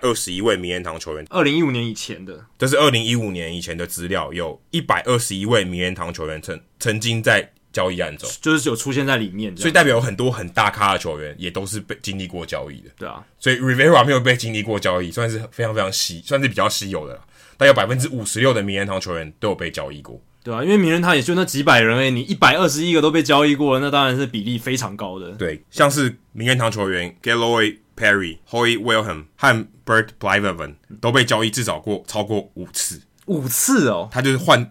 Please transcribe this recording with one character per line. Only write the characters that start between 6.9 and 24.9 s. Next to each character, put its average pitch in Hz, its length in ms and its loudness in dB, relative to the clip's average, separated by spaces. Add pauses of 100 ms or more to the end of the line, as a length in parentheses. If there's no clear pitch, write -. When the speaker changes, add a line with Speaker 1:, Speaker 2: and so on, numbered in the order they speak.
Speaker 1:
经 113 220 -2
在 107 260 2 (240)
交 92 160 0
易 87 120 -4
案 82 160 -4
中。 - 120 -12 (120)
Speaker 2:
就 156 180 4
是 135 100 0
有 120 60 0
出 135 180 -4
现 135 140 0
在 135 100 2
里 110 140 -2
面 101 240 -8
这 85 60 -14
样。 - 20 -4
Speaker 1:
所 165 60 2
以 160 40 0
代 170 120 6
表 131 100 4
有 117 60 4
很 110 160 -4
多 127 120 0
很 110 200 -4
大 104 200 2
咖 98 260 2
的 87 40 0
球 76 220 -6
员 73 180 -10
也 90 100 -8
都 95 160 -6
是 104 140 -8
被 - 240 -10
经 98 160 -8
历 92 80 -8
过 85 180 -10
交 76 240 -8
易 67 120 -16
的。 - 180 -20
Speaker 2:
对 90 100 -10
啊。 - 160 -14 (140)
Speaker 1:
所 131 140 2
以 123 80 0
Rivera 131 440 6
没 143 60 2
有 131 80 4
被 123 180 4
经 117 160 -6
历 107 80 -2
过 104 200 -2
交 90 200 0
易， 85 120 -4
算 113 180 -2
是 110 80 -6 (140)
非 117 100 -6
常 110 100 -2
非 107 80 -2
常 95 120 -2
稀-， 85 340 -4
算 139 160 0
是 135 60 0
比 98 60 -4
较 95 140 2
稀 98 220 -4
有 78 160 -6
的 62 80 -14
啦。 - 60 -18 (380)
大 135 60 4
概 139 40 10
有 139 60 10
百 98 120 4
分 127 120 0
之 131 120 -2
五 117 140 -6
十 110 140 -4
六 127 140 4
的 107 100 0
名 101 140 -4
人 98 100 -2
堂 95 140 -4
球 90 160 -6
员 78 240 -8
都 110 80 -2
有 92 60 0
被 82 160 -6
交 71 200 -10
易 73 120 -16
过。 60 180 -18 (240)
Speaker 2:
对 117 100 -8
啊， 120 80 -4
因 165 60 0
为 208 80 6
名 165 160 6
人 170 80 2
堂 175 160 4
也 131 60 2
就 170 120 0
那 185 80 2
几 143 200 -2
百 139 180 6
人 113 160 4
而 131 80 2
已， 135 60 2
你 120 100 0
一 170 140 -4
百 135 200 4
二 175 140 2
十 147 160 -2
一 175 80 2
个 160 80 6
都 156 100 4
被 160 120 2
交 143 240 4
易 147 100 4
过 143 180 2
了， 131 60 2
那 143 100 -2
当 139 160 2
然 127 80 0
是 135 120 -2
比 117 180 -6
例 120 140 -2
非 131 180 -4
常 104 180 -6